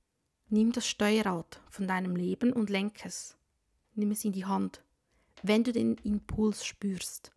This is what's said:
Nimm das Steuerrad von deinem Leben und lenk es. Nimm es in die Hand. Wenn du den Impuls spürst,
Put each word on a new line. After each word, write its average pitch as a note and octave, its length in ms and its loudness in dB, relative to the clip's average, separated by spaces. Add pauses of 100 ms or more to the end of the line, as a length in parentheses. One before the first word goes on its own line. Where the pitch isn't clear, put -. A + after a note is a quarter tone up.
(480)
Nimm A3 240 4
das A#3+ 140 -2
Steuerrad G#3 720 0 (100)
von G3 160 -4
deinem F#3 300 0
Leben F#3+ 360 2
und A3 180 0
lenk G3 340 -2
es. - 320 -12 (580)
Nimm G#3 160 0
es G#3+ 140 -4
in G#3 80 0
die F#3 140 -6
Hand. G3 360 -2 (600)
Wenn G#3+ 200 4
du A#3 100 0
den A3+ 260 2
Impuls G#3 680 -2
spürst, - 720 -8